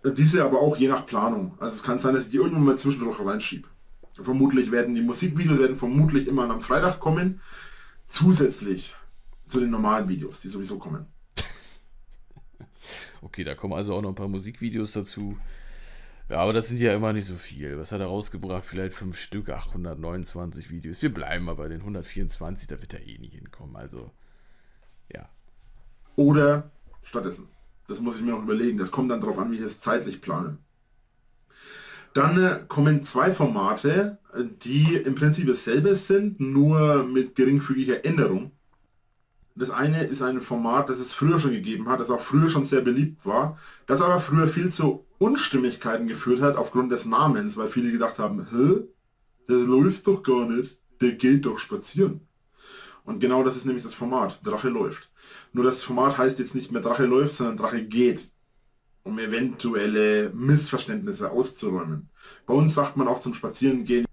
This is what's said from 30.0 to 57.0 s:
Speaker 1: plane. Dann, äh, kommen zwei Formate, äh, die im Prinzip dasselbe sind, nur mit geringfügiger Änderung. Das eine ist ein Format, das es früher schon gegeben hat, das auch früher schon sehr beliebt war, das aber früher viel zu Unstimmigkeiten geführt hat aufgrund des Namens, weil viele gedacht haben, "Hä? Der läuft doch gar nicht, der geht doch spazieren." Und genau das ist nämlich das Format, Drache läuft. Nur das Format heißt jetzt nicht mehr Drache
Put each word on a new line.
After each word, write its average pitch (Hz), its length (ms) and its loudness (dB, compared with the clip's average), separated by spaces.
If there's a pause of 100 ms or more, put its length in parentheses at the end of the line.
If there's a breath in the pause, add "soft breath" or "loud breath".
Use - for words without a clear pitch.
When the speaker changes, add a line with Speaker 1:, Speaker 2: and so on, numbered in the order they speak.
Speaker 1:
plane. 80 340 -6 (1600 loud breath)
Dann, 165 280 6
äh, 185 260 2
kommen 147 360 4
zwei 156 280 2
Formate, 139 840 2 (140)
äh, 123 120 -4 (180)
die 151 320 4
im 135 200 0
Prinzip 151 320 2
dasselbe 131 480 2
sind, 202 460 0
nur 143 640 4
mit 131 300 0
geringfügiger 131 720 2
Änderung. 120 460 0 (1040)
Das 127 140 -4
eine 151 340 0
ist 135 180 -4
ein 127 180 -2
Format, 120 480 0
das 127 120 -4
es 123 120 -10
früher 160 280 2
schon 143 100 0
gegeben 110 380 -4
hat, 123 120 0
das 113 100 -6
auch 117 100 0
früher 156 280 2
schon 156 160 0
sehr 135 160 2
beliebt 123 460 -2
war, 156 320 -2 (280 loud breath)
das 135 140 0
aber 175 200 2
früher 160 280 2
viel 175 220 0
zu - 340 -2 (140)
Unstimmigkeiten 123 880 0
geführt 120 340 0
hat 143 160 4
aufgrund 123 360 0
des 117 120 -4
Namens, 113 540 2
weil 107 100 -4
viele 120 240 -2
gedacht 98 260 -2
haben, 101 300 -4
"Hä? 135 360 4 (640)
Der 127 80 4
läuft 131 500 4
doch 196 160 2
gar 123 240 2
nicht, 117 320 -4 (240)
der 120 100 4
geht 131 320 4
doch 110 140 -2
spazieren." - 680 -2 (800 loud breath)
Und 107 140 -10
genau 127 240 2
das 127 140 0
ist - 100 -8
nämlich 123 180 -4
das 113 80 -12
Format, 120 540 -4
Drache 107 220 -2
läuft. 113 420 -4 (420 loud breath)
Nur 123 120 2
das 127 180 2
Format 127 340 0
heißt 131 220 2
jetzt 127 160 -6
nicht 127 160 -6
mehr 117 100 -4
Drache 117 240 0